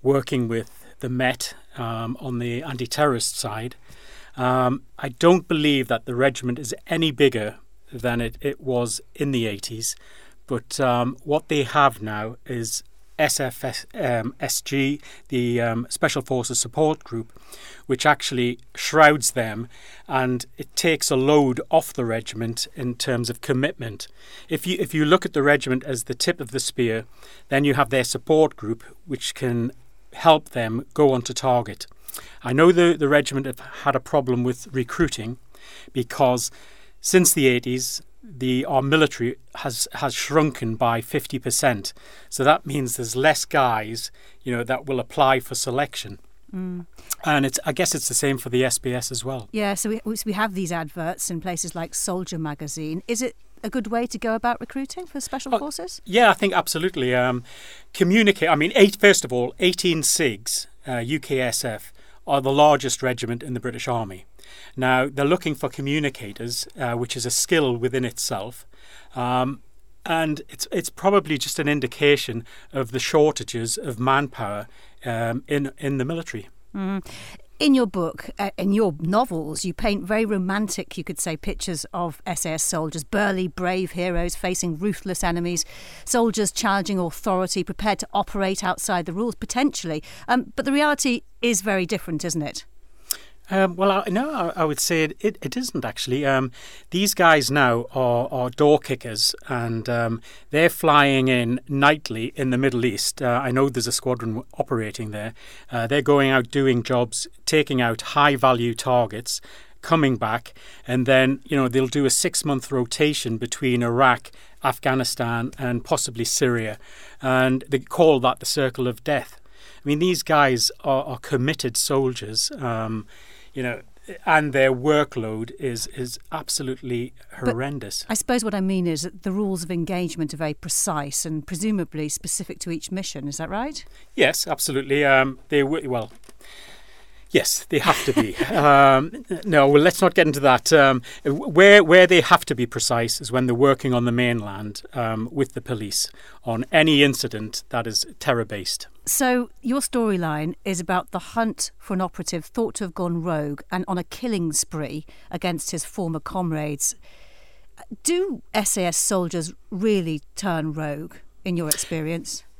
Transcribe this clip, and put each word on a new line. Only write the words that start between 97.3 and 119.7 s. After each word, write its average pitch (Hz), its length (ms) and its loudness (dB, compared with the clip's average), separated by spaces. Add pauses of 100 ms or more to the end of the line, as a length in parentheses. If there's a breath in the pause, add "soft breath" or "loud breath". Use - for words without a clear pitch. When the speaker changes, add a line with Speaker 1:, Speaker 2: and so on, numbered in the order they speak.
Speaker 1:
now 123 460 2
are, 123 380 2
are 127 180 -2
door 147 300 4
kickers, 117 560 -4 (100)
and, 117 420 -4
um, 117 320 -2 (300 loud breath)
they're 160 180 4
flying 139 600 4
in 123 400 0
nightly 139 640 0
in 131 160 -2
the 123 80 2
Middle 127 260 2
East. - 380 -2
Uh, 123 180 0
I 131 120 -4
know 135 160 2
there's 120 180 -2
a 120 60 -4
squadron 117 400 -4
w-, 117 140 -8 (120)
operating 110 540 -4
there. 107 200 -8 (380 loud breath)
Uh, 117 160 -2
they're 143 160 0
going 139 260 4
out 131 220 2
doing 131 320 2
jobs, 123 460 -2 (160)
taking 147 360 2
out 117 220 0
high-value 127 720 4
targets, 120 680 0 (400 loud breath)
coming 143 360 2
back, 113 360 -4 (320 loud breath)
and 127 220 0
then, 131 380 6
you 151 120 -2
know, 131 120 2
they'll 131 180 2
do 143 180 0
a 131 60 4
six-month - 640 -2
rotation 127 640 0
between 120 420 0
Iraq, 120 520 4 (320 soft breath)
Afghanistan, 123 920 -2
and 123 280 -4
possibly 117 400 -2
Syria. 113 540 0 (440 loud breath)
And 131 460 2
they 139 100 0
call 156 400 6
that 127 220 2
the - 60 -8
circle 131 420 0
of 120 160 -6
death. - 360 -4 (360 soft breath)